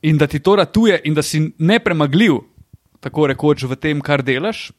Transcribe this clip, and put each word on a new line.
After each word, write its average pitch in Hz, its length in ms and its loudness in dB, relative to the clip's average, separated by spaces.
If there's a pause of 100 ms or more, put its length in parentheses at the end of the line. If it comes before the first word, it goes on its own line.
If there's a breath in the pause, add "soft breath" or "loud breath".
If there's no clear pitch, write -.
in 156 120 2
da 147 100 2
ti 147 120 -4
to 185 160 2
ratuje 208 480 2
in 156 120 -2
da 147 80 0
si 151 180 -2 (160)
nepremagljiv, 165 800 2 (640)
tako 147 280 -2
rekoč, 135 380 0
v 131 100 -6
tem, 151 260 -4
kar 143 200 -2
delaš 135 580 -4